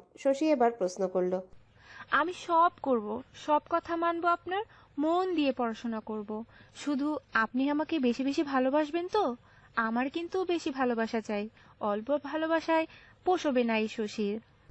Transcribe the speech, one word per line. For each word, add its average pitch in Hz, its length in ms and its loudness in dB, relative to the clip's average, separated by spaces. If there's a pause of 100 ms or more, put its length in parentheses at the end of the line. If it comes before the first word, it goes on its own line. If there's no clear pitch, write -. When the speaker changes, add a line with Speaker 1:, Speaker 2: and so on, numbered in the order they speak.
(180)
Speaker 1:
শশী 277 320 2
এবার 240 220 4
প্রশ্ন 196 360 -2
করল, 180 260 0 (760)
Speaker 2:
আমি 311 300 0
সব 339 320 4 (100)
করব, 233 240 0 (360)
সব 302 280 2
কথা 339 260 -2
মানব 339 300 0
আপনার, 349 360 0 (360)
মন 330 260 4 (100)
দিয়ে 294 180 2
পড়াশোনা 226 480 -4
করব। 214 300 -8 (460)
শুধু 285 320 -2 (260)
আপনি 226 360 0
আমাকে 302 280 0
বেশি 247 260 2
বেশি 277 200 0
ভালোবাসবেন 294 640 0
তো? 415 160 2 (520)
আমার 233 340 0
কিন্তু 339 340 -4
বেশি 339 260 -2
ভালোবাসা 240 500 0
চাই, 214 240 -4 (360)
অল্প 214 280 -2 (160)
ভালোবাসায় 320 600 0 (360)
পোষবে 302 420 2
না 226 140 2
এই 214 100 0
শশীর। 208 480 -4 (340)